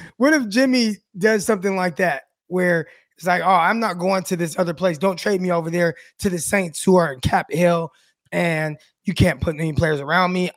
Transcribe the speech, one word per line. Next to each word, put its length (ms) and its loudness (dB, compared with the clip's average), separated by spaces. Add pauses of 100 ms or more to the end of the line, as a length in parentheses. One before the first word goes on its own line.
<laughs> 140 -20
what 160 4
if 140 0
Jimmy 480 2 (220)
does 280 2
something 300 -2
like 220 -2
that 260 0 (240)
where 400 0 (300)
it's 100 -8
like, 140 2
"Oh, 60 -2
I'm 340 4
not 180 -2
going 240 0
to 140 -4
this 200 -4
other 160 0
place. 240 -2
Don't 220 -2
trade 220 -2
me 100 -2
over 180 -2
there 260 0 (240)
to 100 -2
the 100 -2
Saints 420 -4
who 140 4
are 160 4
in 80 -12
cap 320 -2
hell 400 0 (400)
and 460 -2 (260)
you 100 -4
can't 280 2
put 140 -2
any 180 -4
players 260 0
around 320 0
me. 260 -2